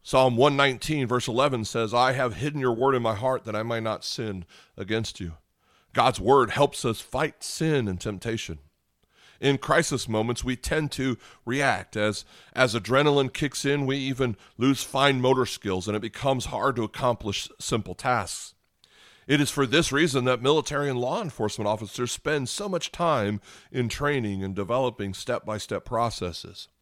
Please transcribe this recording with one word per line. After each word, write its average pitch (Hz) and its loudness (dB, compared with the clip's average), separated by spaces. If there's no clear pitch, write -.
Psalm 131 4
one 143 6
nineteen, 139 0
verse 120 0
eleven 127 0
says, 110 -2
"I 123 4
have 127 -2
hidden 147 -4
your 127 2
word 131 2
in 120 0
my 110 0
heart 127 -2
that 107 -8
I 107 -2
might 117 -4
not 110 -4
sin 98 -8
against 107 -4
you." 82 -8
God's 123 4
Word 120 6
helps 139 0
us 113 -2
fight - -4
sin 147 0
and 92 -4
temptation. 95 -6
In 139 4
crisis 151 0
moments, 113 0
we 123 -4
tend 156 -2
to 131 -2
react. 117 -2
As, 107 0
as 123 2
adrenaline 135 4
kicks 143 -2
in, 143 2
we 135 0
even 131 -2
lose 131 4
fine 135 2
motor 127 6
skills, 95 -4
and 104 -2
it 107 -2
becomes 127 -2
hard 120 0
to 113 0
accomplish 107 -2
simple 104 -4
tasks. - -2
It 147 2
is 139 0
for 139 0
this 139 2
reason 139 2
that 123 0
military 143 0
and 127 -2
law 135 -2
enforcement 110 -4
officers 110 -4
spend 147 -2
so 202 -6
much 175 -4
time 113 0
in 120 -2
training 117 -2
and 95 -6
developing 107 -2
step-by-step 107 -6
processes. 107 -6